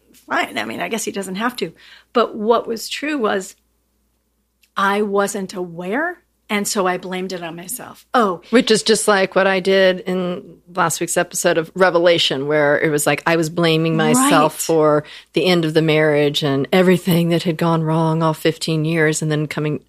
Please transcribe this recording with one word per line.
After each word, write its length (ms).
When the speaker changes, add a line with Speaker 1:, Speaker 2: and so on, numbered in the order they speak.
Speaker 1:
fine. 440
I 80
mean, 140
I 80
guess 160
he 80
doesn't 240
have 220
to. 160
But 220
what 320
was 200
true 300
was 380
I 240
wasn't 520
aware, 680
and 180
so 200
I 100
blamed 360
it 100
on 120
myself. 580
Oh. 360
Speaker 2:
Which 220
is 120
just 240
like 280
what 120
I 120
did 420
in 600
last 260
week's 180
episode 400
of 180
Revelation, 720
where 320
it 100
was 160
like 200
I 100
was 140
blaming 480
myself 560
Speaker 1:
Right. 80
Speaker 2:
for 420
the 120
end 200
of 80
the 80
marriage 640
and 280
everything 580
that 140
had 140
gone 260
wrong 400
all 100
fifteen 520
years, 360
and 100
then 160
coming 420